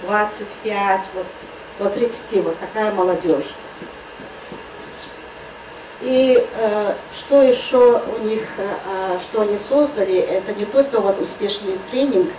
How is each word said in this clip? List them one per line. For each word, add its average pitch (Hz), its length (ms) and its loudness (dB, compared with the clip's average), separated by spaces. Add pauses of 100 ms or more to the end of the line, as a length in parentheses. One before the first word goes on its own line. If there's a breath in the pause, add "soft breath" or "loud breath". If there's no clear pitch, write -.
двадцать 208 600 -4
пять, 196 520 0
вот, 185 100 -6 (540)
до 202 100 0
тридцати, 226 520 0
вот 165 180 -2
такая 214 340 -2
молодежь. 175 640 0 (2500)
И, 254 540 4
э, 214 380 0 (180)
что - 300 4
еще 247 640 6 (160)
у 220 40 -6
них, 220 200 -2 (140)
э, 196 100 -4 (180)
э, 190 340 -2
что 220 220 -2
они 208 160 2
создали, 220 640 2
это 190 340 0
не 202 120 -4
только 269 340 2
вот 196 200 2
успешный 196 600 -4 (100)
тренинг 247 500 2